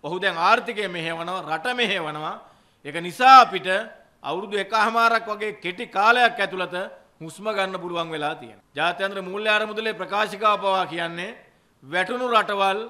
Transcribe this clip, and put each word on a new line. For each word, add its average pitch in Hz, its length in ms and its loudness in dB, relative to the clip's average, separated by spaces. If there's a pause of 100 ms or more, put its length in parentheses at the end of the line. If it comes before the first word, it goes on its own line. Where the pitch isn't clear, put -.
ඔහු 165 160 -6
දැන් 180 180 -2
ආර්ථිකය 208 500 2
මෙහෙවනවා, 165 600 -6
රට 160 280 -4
මෙහෙවනවා. 180 640 -4 (440)
ඒක 143 120 -10
නිසා 254 440 8
අපිට 190 260 0 (520)
අවුරුදු 190 380 -8
එකහමාරක් 226 720 2
වගේ 208 340 -6
කෙටි 240 260 -6
කාලයක් 226 520 4
ඇතුළත 180 360 -4 (400)
හුස්ම 160 320 -14
ගන්න 190 320 -2
පුළුවන් 170 320 -6
වෙලා 151 240 -4
තියෙනවා. 110 360 -20
ජාත්‍යන්තර 180 500 -2
මූල්‍ය 202 280 -4
ආරමුදලේ 214 440 0
ප්‍රකාශිකාව 202 680 0
පවා 190 260 0
කියන්නේ 170 520 -8 (460)
වැටුණු 185 440 -2
රටවල් 202 520 2 (100)